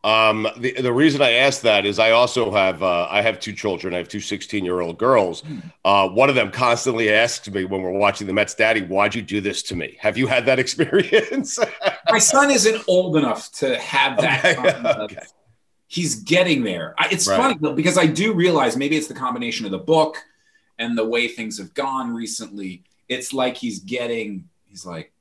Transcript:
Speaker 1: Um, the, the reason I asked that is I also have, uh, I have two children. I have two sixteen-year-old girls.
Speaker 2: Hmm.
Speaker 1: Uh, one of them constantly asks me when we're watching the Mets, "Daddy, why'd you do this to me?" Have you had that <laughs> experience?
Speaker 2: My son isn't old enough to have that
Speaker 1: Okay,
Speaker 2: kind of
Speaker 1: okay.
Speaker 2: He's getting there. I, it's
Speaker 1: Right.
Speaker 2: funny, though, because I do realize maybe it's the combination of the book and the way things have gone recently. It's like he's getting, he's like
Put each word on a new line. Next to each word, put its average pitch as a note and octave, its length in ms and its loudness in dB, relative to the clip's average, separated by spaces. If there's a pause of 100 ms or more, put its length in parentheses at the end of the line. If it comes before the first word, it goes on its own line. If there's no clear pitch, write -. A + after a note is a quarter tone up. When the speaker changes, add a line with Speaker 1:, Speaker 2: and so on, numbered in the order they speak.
Speaker 1:
Um, A2 460 4 (120)
the, B2 120 -2 (100)
the B2 120 0
reason C#3 280 4
I B2+ 100 4
asked C3 320 2
that G#2 220 4
is G2+ 140 0
I A2+ 120 6
also A#2+ 400 2
have, F#2+ 300 2
uh, F2 300 0
I G2+ 100 0
have A2 160 0
two - 140 -10
children. F#2 420 -4
I F2 40 -4
have F2 100 -6
two G#2 140 -8
sixteen-year-old F2+ 760 -6
girls. G#2+ 440 2
Speaker 2:
Hmm. D#3 180 -12 (240)
Speaker 1:
Uh, G2 240 4
one A#2 220 4
of C3 60 2
them G#2 160 0
constantly A#2 600 0
asks A2 380 0
me F#2+ 160 -4
when F#2+ 160 -4
we're F#2 100 -4
watching G2+ 340 0
the F#2+ 60 -6
Mets, G2+ 240 0
"Daddy, A2 260 2
why'd G2 320 0
you A#2 80 -4
do G2 200 -4
this F#2+ 220 -4
to - 120 -8
me?" D#2+ 240 -8
Have G#2+ 180 0
you C3 80 0
had B2 200 0
that C3 140 4
<laughs> B2+ 60 0
experience? - 960 0 (500)
Speaker 2:
My A3 80 4
son C4+ 320 4
isn't A3 380 2
old F3+ 300 2
enough B2+ 380 -2
to B2+ 220 -2
have C3+ 440 0
that B2 240 2
Speaker 1:
Okay, F3+ 100 6 (160)
Speaker 2:
kind - 160 -4
of D#3+ 100 2 (140)
Speaker 1:
okay. - 80 -14 (680)
Speaker 2:
He's D#3 360 -4
getting E3 400 2
there. F2 340 -6
I, - 140 0
it's F#3+ 160 -2
Speaker 1:
Right. G3 80 2
Speaker 2:
funny, B3 240 2
though, D3+ 140 -2
because E3 240 2
I E3+ 80 4
do F3+ 260 0
realize D#3+ 460 2
maybe D3 180 -2
it's D3+ 140 -2
the C3+ 60 -14
combination A#2+ 500 -6
of F#2+ 80 -6
the F#2 60 -6
book D#3 360 0 (600)
and A#2 200 -4
the A2 80 0
way A#2+ 220 0
things A2 300 -10
have F#2 160 -16
gone C3 400 -6
recently. G2+ 680 -10 (260)
It's B2+ 240 -8
like B2+ 240 -2
he's G#2+ 220 -8
getting, A2 680 -6 (220)
he's F#2+ 160 -20
like E2 360 -12